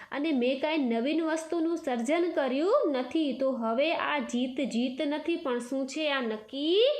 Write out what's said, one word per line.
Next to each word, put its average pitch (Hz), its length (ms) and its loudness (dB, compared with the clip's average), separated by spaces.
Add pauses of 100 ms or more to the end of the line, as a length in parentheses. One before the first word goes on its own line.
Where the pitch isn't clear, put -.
(120)
અને 294 200 0
મેં 262 280 2
કાંઈ 311 180 0
નવીન 262 440 2
વસ્તુનું 320 560 0
સર્જન 302 540 0
કર્યું 320 600 2
નથી, 262 420 0
તો 269 180 0
હવે 240 420 0
આ - 260 0
જીત 254 420 -2
જીત 247 400 0
નથી, 302 360 -2
પણ 254 220 -2
શું 269 280 -4
છે? 311 220 -2
આ 277 120 0
નક્કી 262 580 0 (200)